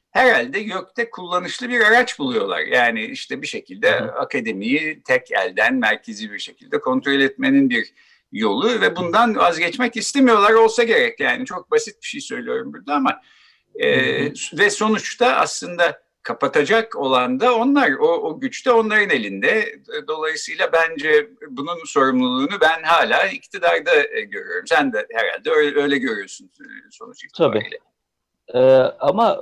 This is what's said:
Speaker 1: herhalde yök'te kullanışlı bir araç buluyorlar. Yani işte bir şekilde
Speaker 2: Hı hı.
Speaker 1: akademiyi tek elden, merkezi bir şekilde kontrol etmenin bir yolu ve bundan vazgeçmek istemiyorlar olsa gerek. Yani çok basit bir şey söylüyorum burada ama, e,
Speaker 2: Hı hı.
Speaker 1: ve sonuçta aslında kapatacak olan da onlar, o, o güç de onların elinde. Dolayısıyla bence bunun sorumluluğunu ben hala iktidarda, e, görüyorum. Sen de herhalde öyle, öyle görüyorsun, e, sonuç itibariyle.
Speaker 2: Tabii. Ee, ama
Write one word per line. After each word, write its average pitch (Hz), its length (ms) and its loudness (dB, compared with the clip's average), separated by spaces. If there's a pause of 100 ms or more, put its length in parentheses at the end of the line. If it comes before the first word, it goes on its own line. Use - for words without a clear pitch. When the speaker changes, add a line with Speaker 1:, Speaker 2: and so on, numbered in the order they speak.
(100)
Speaker 1:
herhalde 180 480 2
yök'te 208 520 -8
kullanışlı 180 580 -6
bir 247 120 0
araç 226 380 2
buluyorlar. 101 420 -2
Yani 117 420 0
işte 135 400 -10
bir 151 40 -10
şekilde 113 440 -4
Speaker 2:
Hı - 140 0
hı. - 80 -8
Speaker 1:
akademiyi 131 920 -4
tek 127 240 0
elden, 104 440 0
merkezi 107 580 -4
bir 104 60 -14
şekilde - 420 -8
kontrol 135 400 0
etmenin 135 500 2
bir 117 240 -4 (380)
yolu 131 480 0
ve 185 160 0
bundan 196 400 2
vazgeçmek 175 600 0
istemiyorlar 226 560 4
olsa 226 300 6
gerek. 156 380 2
Yani 127 260 -2
çok - 240 -10
basit 151 320 -2
bir - 40 -14
şey 147 140 -10
söylüyorum 123 520 -8
burada - 220 -6
ama, - 260 0 (540)
e, 131 460 0
Speaker 2:
Hı 143 80 -2
hı. - 300 -12
Speaker 1:
ve 202 120 4
sonuçta 214 560 0
aslında 175 720 -2 (220)
kapatacak 160 720 0
olan 131 440 0
da 240 160 2
onlar, 269 360 2
o, - 140 0
o - 340 0
güç - 260 -8
de 254 60 4
onların 214 380 2
elinde. 135 640 -2 (340)
Dolayısıyla 156 640 -4
bence 156 580 2 (200)
bunun 139 360 -8
sorumluluğunu 131 720 0
ben 160 220 2
hala 156 440 2
iktidarda, 170 640 -2 (260)
e, 110 40 -4
görüyorum. 92 460 -10
Sen 147 260 0
de 104 180 -4
herhalde 107 400 -4
öyle, 151 300 2
öyle 143 180 0
görüyorsun, 110 480 -8
e, - 180 -20 (260)
sonuç - 340 -20
itibariyle. 110 440 0
Speaker 2:
Tabii. - 100 -14 (760)
Ee, 127 60 2 (400)
ama 190 420 2